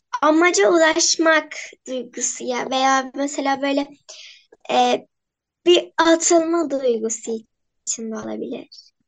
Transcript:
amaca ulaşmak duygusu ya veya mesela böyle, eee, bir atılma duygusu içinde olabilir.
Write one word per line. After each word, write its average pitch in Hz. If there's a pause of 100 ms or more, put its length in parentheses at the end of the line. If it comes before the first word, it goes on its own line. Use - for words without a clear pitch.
(220)
amaca 339
ulaşmak 320 (320)
duygusu 240
ya 240
veya 262
mesela 277
böyle, 277 (840)
eee, 247 (600)
bir 349
atılma 330
duygusu 233 (560)
içinde 226
olabilir. 220 (400)